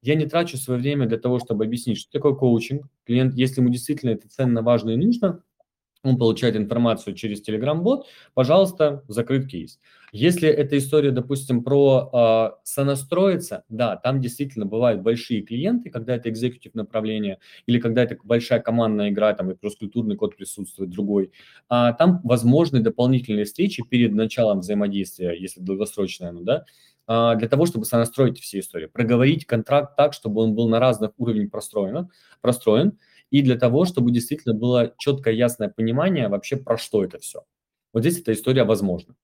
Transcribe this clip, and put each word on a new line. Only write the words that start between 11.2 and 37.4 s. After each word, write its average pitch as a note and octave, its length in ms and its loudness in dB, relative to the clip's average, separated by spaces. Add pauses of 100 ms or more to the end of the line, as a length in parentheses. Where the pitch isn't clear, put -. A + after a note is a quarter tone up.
про, C3+ 500 4
а, A2+ 500 2
сонастроиться, C#3+ 1040 -2
да, A2 280 -2
там C3 240 -2
действительно A#2+ 440 -6
бывают A2 360 0
большие A#2 420 -2
клиенты, F#3 480 -4
когда A#2+ 240 -4
это A#2 140 -6
экзекутив A#2 460 -6
направление G#2+ 640 -4 (280)
или A#2+ 120 2
когда A#2 240 0
это A#2 200 -4
большая A#2+ 380 0
командная G#2+ 500 0
игра, G#2+ 220 2
там F#2 180 -4
и - 60 -6
кросс-культурный G#2 600 -6
код G#2 200 -4
присутствует, F#2+ 540 -12
другой, G2+ 400 -2 (380)
а, A#2+ 240 2
там F3+ 300 4
возможны B2 580 2
дополнительные A2+ 640 0
встречи F3 440 -4
перед A#2+ 240 2
началом G#2+ 480 0
взаимодействия, G2 720 -4
если F2+ 280 -12
долгосрочное F#2+ 680 -6
оно, E2+ 140 -14
да, C3+ 220 -2 (420)
а, A#2 280 2
для A2+ 140 -2
того, D3 180 2
чтобы A2+ 180 -4
сонастроить A#2 540 0
все - 200 -8
истории, E2 280 -10
проговорить B2 580 2
контракт C#3 520 0
так, D3 160 4
чтобы G#2+ 280 -4
он A2 140 2
был A#2 140 0
на A2+ 100 2
разных A2 380 2
уровнях G#2+ 340 -2
простроен, G#2+ 580 -4 (320)
простроен, A#2+ 580 2 (320)
и C#3+ 120 4
для B2+ 140 4
того, B2+ 280 2
чтобы B2 260 0
действительно A#2+ 440 -2
было A#2+ 440 0
чёткое, C3+ 360 0
ясное A#2+ 340 0
понимание B2 600 0
вообще, G2+ 280 -4
про A#2 200 -4
что - 280 0
это - 140 -14
всё. - 220 -16 (520)